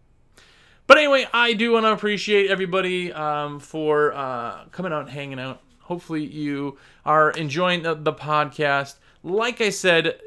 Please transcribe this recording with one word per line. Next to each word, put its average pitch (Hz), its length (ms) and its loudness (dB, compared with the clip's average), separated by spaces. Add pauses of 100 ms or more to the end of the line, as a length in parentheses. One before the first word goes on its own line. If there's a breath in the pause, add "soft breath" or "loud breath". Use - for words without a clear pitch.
(880 soft breath)
But 285 100 8
anyway, 277 360 2
I 233 200 2
do 233 200 0
wanna 220 180 2
appreciate 208 580 0
everybody, 185 640 -2
um, 147 460 -6
for, 151 540 0
uh, 120 580 -6
coming 175 200 -6
out 151 120 -4
and 135 80 -14
hanging 139 280 -10
out. 127 220 -10 (200)
Hopefully 160 440 -6
you 143 520 -6 (280 soft breath)
are 151 260 4
enjoying 160 520 -2
the, 165 100 0
the 151 200 -2
podcast. 147 840 0 (280 soft breath)
Like 226 380 -2
I 208 80 2
said, 170 580 2